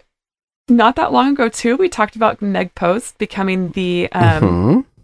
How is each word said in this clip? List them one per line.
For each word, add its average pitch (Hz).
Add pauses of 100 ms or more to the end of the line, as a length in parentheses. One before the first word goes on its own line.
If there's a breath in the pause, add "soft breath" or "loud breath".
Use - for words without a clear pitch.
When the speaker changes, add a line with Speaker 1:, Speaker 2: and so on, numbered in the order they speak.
(680)
Speaker 1:
not 233
that -
long 254
ago, 269
too, 233
we 370
talked 214
about 220
Meg 190
Post 190
becoming 185
the, 175
um, 170
Speaker 2:
Mm-hmm. 101 (240)